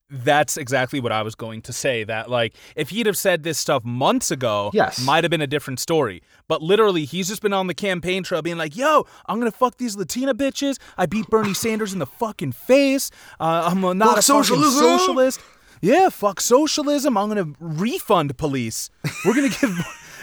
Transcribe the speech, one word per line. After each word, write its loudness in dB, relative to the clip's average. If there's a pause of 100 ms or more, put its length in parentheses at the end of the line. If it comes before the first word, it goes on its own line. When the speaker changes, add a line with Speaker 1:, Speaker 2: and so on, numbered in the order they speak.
Speaker 1:
That's 0
exactly -2
what -4
I -2
was -8
going -12
to -14
say, -2
that, -6
like, -2 (220)
if -6
he'd -2
have 0
said 0
this -4
stuff 0
months 0
ago, -2
Speaker 2:
Yes. 0
Speaker 1:
might 2
have -2
been 0
a -2
different -6
story. -2 (240)
But -2
literally, 4
he's -6
just -8
been 0
on 0
the -4
campaign -4
trail -4
being -6
like, -8
"Yo, 2 (220)
I'm -4
gonna 0
fuck -2
these -6
Latina -4
bitches. -2 (180)
I 0
beat -4
Bernie 2
Sanders -2
in -6
the -4
fucking -6
face. 2 (300)
Uh, 0
I'm 0
a, 2
not 6
Speaker 2:
Fuck 6
Speaker 1:
a 4
fucking 4
Speaker 2:
socialism. 4 (180)
Speaker 1:
socialist. 2 (400)
Yeah, 4
fuck -2
socialism. 2
I'm 0
gonna -4
refund 0
police. -4 (340)
We're 2
gonna 2
give, -4 (260)